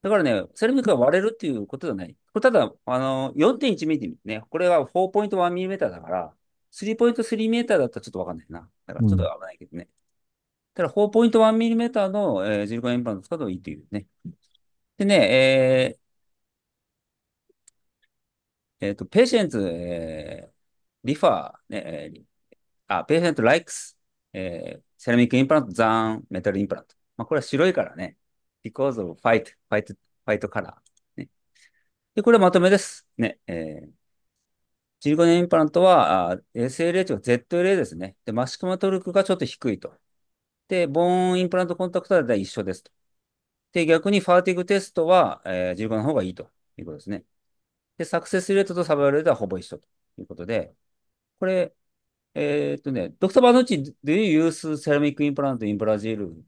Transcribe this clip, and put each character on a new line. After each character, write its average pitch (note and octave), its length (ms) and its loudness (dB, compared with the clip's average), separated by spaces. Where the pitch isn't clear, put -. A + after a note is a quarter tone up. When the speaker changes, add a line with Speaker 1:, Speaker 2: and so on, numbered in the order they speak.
Speaker 1:
だ G3 80 -6
か G#3 80 2
ら F3+ 60 2
ね、 A2 200 0
セ A3 120 0
ラ C4 60 2
ミ C4+ 60 2
ッ A#3+ 40 -4
ク G#3 60 0
が E3 60 4
割 C3+ 220 4
れ F#3+ 40 2
る A3 120 -2
っ - 40 -18
て F3+ 100 -8
い C3 80 -4
う G2+ 120 -8
こ C3+ 100 -12
と E3+ 100 -10
で C3+ 40 -4
は G#2 40 -6
な F#2 100 -10
い。 - 80 -20
こ G#3+ 60 -2
れ - 20 -2
た C4 100 4
だ、 F#3+ 220 2
あ B2+ 140 -2
の、 C3 360 -4
四 E3 240 2
点 B3+ 140 0
一 D#3 120 -6
ミ D#3 140 -2
リ F2+ 260 -10
ね。 A2 240 -8
こ D#3+ 80 -8
れ F3+ 100 0
は D#3+ 180 2
フ - 80 -20
ォ F#3 120 0
ー F#3 40 -8
ポ G#3 140 0
イ G#3 40 -6
ン - 20 -8
ト G3+ 80 -4
ワ F3 120 0
ン F3 40 -4
ミ F3+ 80 -6
リ F#3 60 -6
メ F#3+ 80 -6
ー - 20 -14
タ E3 100 -2
ー - 40 -4
だ F2+ 100 -16
か D#3+ 80 -18
ら、 - 240 -6
ス - 140 -14
リ A3 100 -4
ー - 20 -20
ポ A#3 100 2
イ A#3+ 40 4
ン - 20 -4
ト A#3 100 -4
ス A3+ 140 -4
リ A3 80 -2
ー A3 40 0
ミ A#3 80 0
リ A#3+ 60 -2
メ - 20 -4
ー - 20 -12
タ G#3+ 80 2
ー - 20 4
だ C3 80 2
っ A2+ 40 -6
た F#2+ 100 -12
ら - 40 -12
ち - 40 -18
ょ - 20 -16
っ - 20 -18
と F#2 80 -8
わ F2 60 -6
か F2 80 -10
ん E2 40 -12
な E2 60 -20
い - 60 -20
な。 E2 200 -18
だ F#2+ 80 -16
か - 40 -8
ら A2+ 80 2
ち G2+ 40 4
ょ F#2+ 40 2
っ - 20 0
と F2 60 0
危 D2+ 180 -6
な - 120 -16
い - 60 -20
け D#2 80 -20
ど E2 100 -16
ね。 F2 60 -14
Speaker 2:
う - 20 -18
ん。 - 40 -20
Speaker 1:
た F3+ 100 -4
だ、 D3 60 -2
フ G#3 140 0
ォ - 20 4
ー G#3 40 -6
ポ A3+ 160 4
イ - 20 4
ン A3 40 2
ト A3+ 100 6
ワ A3 100 6
ン A3+ 80 0
ミ A3+ 100 0
リ A3+ 60 0
メ A#3 120 0
ー - 40 -4
タ G3+ 160 0
ー - 20 -4
の、 F#3+ 380 -2
え G#2 160 0
ー、 - 20 -4
ジ A2 120 -6
リ A#2 40 -6
コ A#2+ 80 -4
ン A#2+ 60 0
イ - 20 0
ン B2 60 -2
プ A#2+ 60 -4
ラ G#2 40 -4
ン G2 80 -6
ト - 60 -20
使 E3+ 80 -6
う D#3+ 40 -12
と A#2 100 -6
い F#2 60 -6
い F2 60 -14
と - 80 -12
い D2+ 100 -12
う - 120 -20
ね。 G2+ 160 -8
で G3+ 80 -2
ね、 G3+ 100 4
え C3 840 4
ー、 G2 60 -6
え G2+ 40 -4
ー F#2+ 40 -8
と、 F#2 100 -12
ペ A3+ 180 2
ー - 20 6
シ B3 120 0
ェ G#3 80 2
ン D3 40 -6
ツ、 A2+ 180 -4
え E2 840 -10
ー、 - 20 -20
リ B2+ 120 -2
フ F#3+ 100 -2
ァ F2+ 280 0
ー、 - 40 -20
ね、 G#2 160 -10
え D#2 300 -12
ー、 - 80 -20
あ、 F2+ 180 -2
ペ - 120 0
ー - 40 2
シ F3 60 -2
ェ D#3+ 40 0
ン - 40 -6
ト A#2 80 -2
ラ B2 120 6
イ - 100 -2
ク - 60 -18
ス、 - 260 -16
え F2 460 -10
ー、 - 40 -20
セ - 140 -4
ラ A#2+ 60 4
ミ A#2+ 80 6
ッ A#2+ 40 -8
ク B2+ 80 2
イ C3 40 4
ン C3+ 60 2
プ D#3 60 2
ラ D3+ 60 4
ン B2 80 -2
ト、 F#2+ 40 -14
ザ A2+ 160 2
ー A2+ 320 0
ン、 - 100 -18
メ F#2 120 -6
タ G2+ 100 0
ル G2 80 -2
イ G2+ 40 0
ン G2 40 -4
プ - 80 -4
ラ - 60 -18
ン - 40 -20
ト。 - 100 -20
ま A#2 60 -8
あ、 - 20 -6
こ D#3+ 100 -4
れ C#3 40 0
は - 40 -6
白 D3+ 240 0
い F3+ 60 0
か A#2 100 -2
ら - 120 -10
ね。 F2 220 -14
because A#2+ 380 -4
of F2 200 -10
fight、 A2+ 240 2
フ - 100 -20
ァ G#2 80 0
イ G#2 40 -4
ト、 G#2 100 -16
フ - 60 -18
ァ G#2+ 80 0
イ G#2 40 -8
ト G2+ 100 -8
カ G#2 120 -6
ラ - 200 -18
ー。 - 40 -12
ね。 - 80 -14
で、 G#3+ 60 0
こ A#3 100 4
れ A3+ 60 8
ま F#3 140 6
と F3+ 100 4
め F#3 80 4
で G3 80 6
す。 - 300 -8
ね。 A2+ 300 -4
え D#2+ 400 -10
ー、 - 20 -20
ジ D3 120 0
リ D#3 60 2
コ E3+ 60 4
ン E3+ 120 6
イ F3 60 4
ン F3 60 0
プ F3 80 2
ラ D#3 80 4
ン D3+ 80 0
ト F3 100 2
は、 F#2 520 4
あ、 F2+ 60 -6
エ A#2+ 160 -2
ス E3 140 -4
エ E3+ 80 0
ル F3+ 80 0
エ - 20 0
イ F#3 40 0
チ E3 80 -4
は G2+ 60 -4
ゼ B2 160 2
ッ A#2+ 100 -6
ト E3+ 120 -4
エ F3 60 2
ル F#3+ 80 2
エ - 20 4
ー - 40 4
で C3+ 80 0
す - 100 -16
ね。 F#2 200 -12
で、 A2+ 60 -8
マ A#2+ 160 -2
シ - 120 -14
ク F#3 80 -6
マ F#3 100 -2
ト G3 140 -2
ル F#3 100 -2
ク F3+ 100 -10
が F#3+ 120 4
ち F#3+ 80 -2
ょ - 20 4
っ F3+ 40 0
と C3 80 -4
低 - 260 -6
い - 80 -6
と。 - 140 -16
で、 F3+ 200 0
ボ E3 220 2
ー F3+ 240 2
ン F3+ 60 0
イ F3+ 40 0
ン F3 60 -2
プ F#3 80 -2
ラ F#3 60 0
ン F3 40 -4
ト E3+ 80 -6
コ F#3 120 -4
ン E3+ 40 -8
タ F3 100 -2
ク - 60 -20
ト G3 80 2
は E3 80 4
大 A#2 40 -4
体 G#2+ 140 0
一 F#2+ 100 -10
緒 G#2+ 120 -6
で F#2 120 -6
す - 80 -20
と。 - 80 -20
で、 E3+ 120 0
逆 E3 260 4
に G3+ 80 4
フ F#3+ 120 0
ァ F3+ 80 8
ー F3+ 40 2
テ F#3+ 80 0
ィ F3 40 -2
グ F3+ 100 -4
テ G3 140 2
ス - 120 -8
ト E3 160 0
は、 E3+ 380 4
え F2+ 280 -2
ー、 - 20 -4
ジ G#2+ 80 -8
リ A2 60 -6
コ A2+ 60 -2
ン - 40 0
の G#2+ 40 -2
方 D3+ 100 -2
が A2 100 0
い F#2 60 -4
い F2+ 60 -10
と - 140 -18
い C3+ 60 -16
う - 20 -14
こ - 60 -14
と - 60 -14
で - 60 -20
す - 60 -14
ね。 - 160 -10
で、 E3 80 -8
サ E3+ 160 -4
ク - 80 -18
セ F#3 120 -2
ス G3 120 -4
レ G3 80 4
ー G3 40 0
ト F#3 100 -10
と F3 80 -2
サ D3+ 120 0
バ C#3+ 80 0
イ - 20 4
バ C#3 60 4
ル D3 60 2
レ D#3 40 2
ー - 40 -8
ト E3 60 4
は A#2 40 2
ほ G2+ 120 -6
ぼ F2+ 100 -6
一 F2 60 -10
緒 - 160 -16
と - 80 -20
い - 60 -18
う - 40 -18
こ E2 80 -16
と E2+ 100 -12
で、 F#2 280 -6
こ F#3 60 -4
れ、 F#3 280 -2
え D3 420 -2
ー - 20 -16
っ - 20 -20
と C#3 100 -8
ね、 G#2+ 180 -4
ド F#3+ 80 0
ク - 60 -4
タ C4 60 6
ー B3 40 8
バ A#3+ 100 8
ヌ B3+ 60 8
ッ B3+ 40 4
チ、 A#3 120 0
do D3 100 -2
you E3 340 4
use D#3 300 -4
ceramic D3 380 0
implant C#3 500 -2
in G#2 120 -2
Brazil? G#2 580 -2